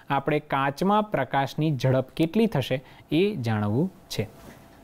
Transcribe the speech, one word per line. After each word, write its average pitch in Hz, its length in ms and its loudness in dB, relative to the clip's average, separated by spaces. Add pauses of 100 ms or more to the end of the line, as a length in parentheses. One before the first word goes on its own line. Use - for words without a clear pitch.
આપણે 147 300 0
કાચમાં 147 640 0
પ્રકાશની 139 720 -2
ઝડપ 131 320 2
કેટલી 214 380 2
થશે 139 360 -2 (280)
એ 196 240 2
જાણવું 113 560 0 (180)
છે. - 180 -6 (560)